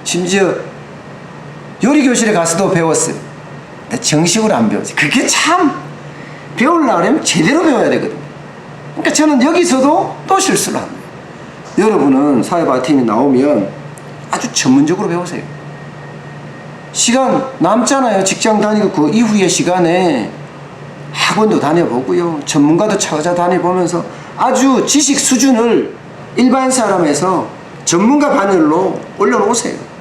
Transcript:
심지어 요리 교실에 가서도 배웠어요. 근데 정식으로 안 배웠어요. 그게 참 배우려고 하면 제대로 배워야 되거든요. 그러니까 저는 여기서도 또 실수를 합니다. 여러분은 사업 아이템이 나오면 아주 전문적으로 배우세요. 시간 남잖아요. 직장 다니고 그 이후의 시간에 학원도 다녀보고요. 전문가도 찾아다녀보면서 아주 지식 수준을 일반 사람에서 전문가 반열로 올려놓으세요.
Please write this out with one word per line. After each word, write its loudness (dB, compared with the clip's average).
심지어 0
요리 4
교실에 2
가서도 0
배웠어요. 0
근데 -6
정식으로 2
안 2
배웠어요. -4
그게 0
참 2
배우려고 2
하면 2
제대로 2
배워야 4
되거든요. -2
그러니까 -2
저는 4
여기서도 2
또 2
실수를 0
합니다. -12
여러분은 4
사업 0
아이템이 2
나오면 2
아주 -6
전문적으로 2
배우세요. -4
시간 2
남잖아요. 2
직장 0
다니고 2
그 2
이후의 2
시간에 2
학원도 2
다녀보고요. 0
전문가도 4
찾아다녀보면서 0
아주 2
지식 2
수준을 2
일반 4
사람에서 2
전문가 4
반열로 2
올려놓으세요. 0